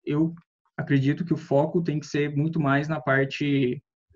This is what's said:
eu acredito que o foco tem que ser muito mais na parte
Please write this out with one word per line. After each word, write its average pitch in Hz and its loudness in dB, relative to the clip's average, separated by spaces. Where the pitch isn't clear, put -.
eu 165 0
acredito 139 2
que 160 0
o - -2
foco 151 0
tem 151 -2
que 147 -8
ser 147 -2
muito 160 0
mais 143 2
na 156 -4
parte 135 0